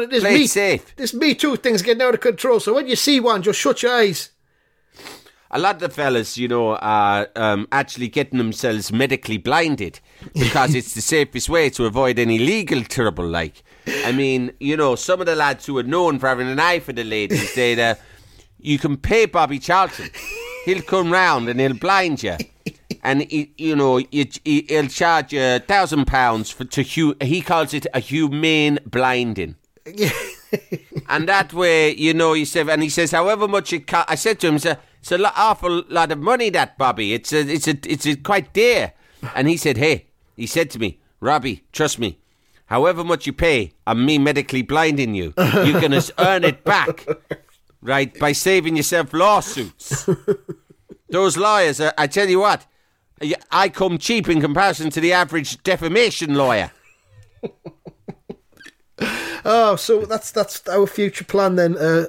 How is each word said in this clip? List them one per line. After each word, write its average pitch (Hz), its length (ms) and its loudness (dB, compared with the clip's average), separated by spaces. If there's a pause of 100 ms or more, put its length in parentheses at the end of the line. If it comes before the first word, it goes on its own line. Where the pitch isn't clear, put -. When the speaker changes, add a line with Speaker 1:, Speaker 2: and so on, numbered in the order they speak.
Speaker 1:
this 240 160 0
Speaker 2:
Play 294 140 4
Speaker 1:
Me, 294 100 6
Speaker 2:
it - 60 0
safe." 196 460 0
Speaker 1:
this 254 180 -6
Me 285 220 2
Too 294 200 0
thing's 226 240 0
getting 233 220 2
out 254 100 2
of - 80 0
control. 240 380 2
So 214 160 -2
when 269 140 -2
you 240 80 0
see 285 240 2
one, 226 200 2
just 185 200 0
shut 254 240 0
your 247 80 2
eyes. 220 380 0 (1200)
Speaker 2:
A - 80 -2
lot 185 160 0
of 156 40 -12
the 175 100 -4
fellas, 127 460 -2
you 120 120 -4
know, 117 280 2
are, 104 600 2
um, 107 340 0
actually 135 380 -2
getting 131 300 -4
themselves 110 540 -2
medically 123 460 -2
blinded 127 600 -2 (340)
because 135 400 2
it's 123 200 -4
the 110 80 -8
safest 143 460 -2
way 151 220 2
to 120 160 -2
avoid 123 320 0
any 117 220 2
legal 160 420 0
trouble. 95 460 -2
Like, 82 340 -6 (420)
I 113 80 -2
mean, 131 480 0
you 143 160 -2
know, 139 200 2
some 185 240 -2
of 175 60 -4
the 165 100 0
lads 143 300 -2
who 139 120 -4
are 123 60 -2
known 156 340 0
for 131 100 -2
having 127 200 -2
an 131 100 -4
eye 170 220 2
for 135 140 -10
the 117 100 -6
ladies, 107 500 -4
they, 120 260 2
uh, 117 140 2 (640)
you 147 200 -2
can 147 180 -2
pay 214 300 2
Bobby 151 340 0
Charlton. 175 480 0 (560)
He'll 185 180 -2
come 180 300 0
round 160 360 2
and 120 120 -2
he'll 135 140 2
blind 180 480 0
you. 92 140 -4 (680)
And, 139 180 2
he, 147 360 -6
you 156 180 -2
know, 135 200 2
he, 131 340 -2 (140)
he, 151 240 0
he'll 151 180 0
charge 160 480 0
you 139 80 0
a 127 160 2
thousand 151 480 0
pounds 117 440 0
for, - 140 -12
to 131 200 -4
hu-, 147 360 0
he 147 220 0
calls 160 320 0
it 143 180 -4
a 131 80 -2
humane 151 840 0
blinding. 120 720 -2 (280)
Speaker 1:
Yeah. 185 320 -2
<laughs> - 920 -10
Speaker 2:
And 156 220 0
that 196 240 0
way, 160 400 2
you 156 200 0
know, 160 200 4
he 156 100 0
said, 156 240 -2
and 156 140 2
he 156 80 -2
says, 160 200 0
"However 202 380 0
much 196 240 -2
it 151 140 -6
co-," 170 200 0
I 160 100 -2
said 220 240 0
to 175 80 2
him, 151 80 2
"It's 147 100 -2
a, 156 120 -2 (220)
it's - 100 -10
a 175 60 0
lo-, 196 180 2
awful 180 540 0
lot 165 240 0
of 147 60 -6
money, 220 320 0
that, 156 260 0
Bobby. 113 380 0
It's - 180 -6
a, 151 80 2
it's 143 260 -2
a, 151 120 0 (120)
it's 147 140 -4
a 147 120 0
quite 185 360 -2
dear." 208 400 2 (420)
And 131 140 2
he 170 80 2
said, 139 220 -2
"Hey," 143 300 0 (280)
he 117 100 -8
said 160 260 -2
to 120 60 -12
me, 101 220 -4 (200)
"Robbie, 135 520 -2
trust 151 260 -2
me, 104 200 -4 (480)
however 165 360 0
much 170 240 -2
you 139 60 -6
pay, 135 400 0 (140)
I'm 117 180 0
me 151 140 4
medically 139 420 0
blinding 143 540 0
you. 85 240 -4
You're 170 420 2
gonna 151 160 2
s-, 175 220 -2
earn 180 260 2
it 156 200 0
back, 165 420 0 (720)
right, 135 380 -2
by 147 140 2
saving 165 440 2
yourself 151 380 0
lawsuits." 156 920 0 (1000)
Those 180 300 2
lawyers, 185 420 2
uh, 156 160 0
I 151 120 2
tell 196 200 0
you 185 120 4
what, 196 260 2 (560)
y-, 151 120 -2 (160)
I 185 200 2
come 190 260 -2
cheap 190 320 -2
in 156 140 2
comparison 160 480 0
to 160 100 -4
the 170 140 2
average 160 480 -2
defamation 175 720 0
lawyer. 120 360 2 (2750)
Speaker 1:
Oh, 220 300 4
so 214 300 2
that's, 208 260 -6
that's - 380 -4
our 196 180 2
future 196 380 -4
plan 190 320 0
then, 170 200 2
uh, 160 320 2